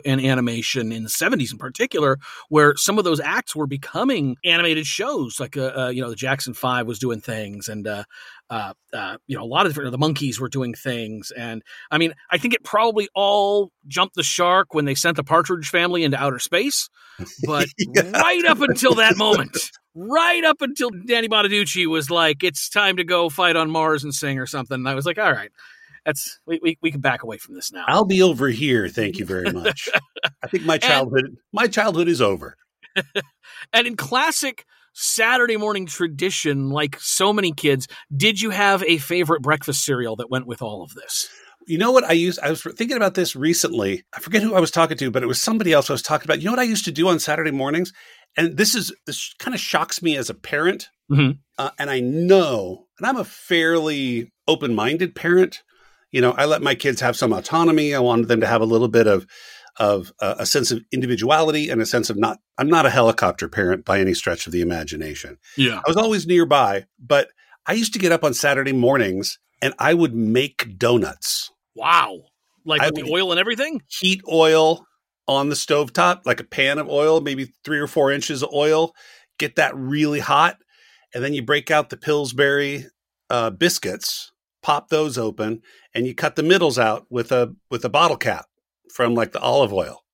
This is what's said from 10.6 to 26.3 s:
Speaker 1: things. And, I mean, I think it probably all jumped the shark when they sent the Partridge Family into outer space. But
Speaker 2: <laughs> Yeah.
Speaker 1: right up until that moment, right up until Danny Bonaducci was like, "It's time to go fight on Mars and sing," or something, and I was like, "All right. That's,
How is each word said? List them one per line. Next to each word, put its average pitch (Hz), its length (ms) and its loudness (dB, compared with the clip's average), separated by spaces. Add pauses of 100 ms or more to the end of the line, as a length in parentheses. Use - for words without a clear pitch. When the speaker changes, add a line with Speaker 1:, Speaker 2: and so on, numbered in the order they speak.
Speaker 1:
things. 110 600 -8
And, 117 280 -10 (260)
I 151 80 0
mean, 165 160 0 (160)
I 180 80 0
think 240 160 -2
it 247 100 -2
probably 214 520 0
all 202 560 0 (160)
jumped 180 280 -2
the 175 60 -4
shark 180 540 0
when 147 100 0
they 139 80 0
sent 165 220 0
the 139 80 -4
Partridge 165 460 0
Family 175 340 0
into 139 180 0
outer 135 160 -2
space. 214 520 -2 (580)
But 143 260 -2
Speaker 2:
<laughs> - 40 -20 (180)
Yeah. 185 160 2
Speaker 1:
right 339 340 2
up 311 140 4
until 262 360 2
that 220 220 4
moment, 208 400 0 (380)
right 330 480 0
up 311 180 2
until 262 300 -4 (160)
Danny 233 220 0
Bonaducci 202 580 0
was 156 240 -2
like, 160 320 2
"It's 170 260 -2
time 196 280 2
to 180 80 0
go 170 240 2
fight 170 260 2
on 160 160 0
Mars 156 320 0
and 143 100 -8
sing," 139 240 -4
or 127 80 -6
something, 135 300 -8
and 127 140 -4
I 135 40 -2
was 139 140 -4
like, 170 100 -2
"All 202 140 2
right. 104 180 -4 (560)
That's, - 400 -6